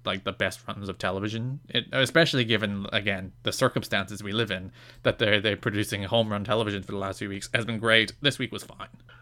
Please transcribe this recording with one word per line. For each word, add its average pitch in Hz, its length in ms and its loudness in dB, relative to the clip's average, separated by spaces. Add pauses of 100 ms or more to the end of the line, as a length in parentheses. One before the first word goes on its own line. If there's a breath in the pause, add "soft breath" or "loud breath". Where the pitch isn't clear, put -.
like, 98 180 -4
the 98 80 -2
best - 340 -4
runs 101 220 -8
of 95 100 -6
television, 110 680 -4
it, 117 240 -4
especially 131 540 4
given, 101 480 0
again, 98 400 -2 (100)
the 104 80 -2
circumstances 104 720 -2
we 101 80 -6
live 110 180 0
in, 92 220 -6 (320 soft breath)
that 117 160 2
they're, 104 220 4
they're 101 160 2
producing 101 460 -2
home 110 280 2
run 104 140 -2
television 101 380 0
for 101 100 -10
the 101 40 -4
last 98 220 -4
few 110 80 -4
weeks 98 260 -8
has 113 120 0
been 113 140 -4
great. 113 420 4
This 139 180 2
week 123 140 -4
was 104 100 -10
fine. - 240 -14 (340 soft breath)